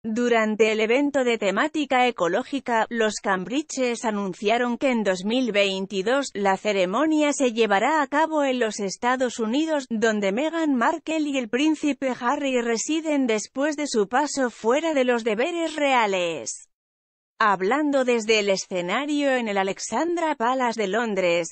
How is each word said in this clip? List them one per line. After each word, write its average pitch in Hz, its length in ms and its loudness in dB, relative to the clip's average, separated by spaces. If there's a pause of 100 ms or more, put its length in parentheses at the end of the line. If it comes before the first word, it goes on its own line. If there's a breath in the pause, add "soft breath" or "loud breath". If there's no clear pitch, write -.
Durante 220 720 2
el 214 80 0
evento 262 460 2
de 233 120 2
temática 254 720 0
ecológica, 233 800 0
los 220 280 0
cambridges 233 880 -2
anunciaron 220 720 -2
que 269 140 0
en 226 120 0
dos 185 220 0
mil 240 260 0
veintidós 196 840 0
la 196 220 0
ceremonia 254 800 0
se 254 180 2
llevará 220 500 2
a 262 60 0
cabo 302 380 0
en 254 140 0
los 220 200 -2
Estados 240 600 -2
Unidos, 277 500 -2
donde 214 420 0
Meghan 311 420 0
Markle 311 460 0
y 285 180 -2
el 240 120 -4
príncipe 285 680 0
Harry 262 440 0
residen 277 680 0
después 262 480 -2
de 294 120 -4
su 208 200 0
paso 262 420 0
fuera 302 440 0
de 269 100 2
los 240 220 0
deberes 311 500 -2
reales. 196 920 0 (680)
Hablando 247 680 2
desde 226 340 2
el 202 120 2
escenario 247 800 -2
en 240 180 0
el 202 80 0
Alexandra 302 800 -2
Palace 240 440 0
de 208 80 0
Londres, 185 640 0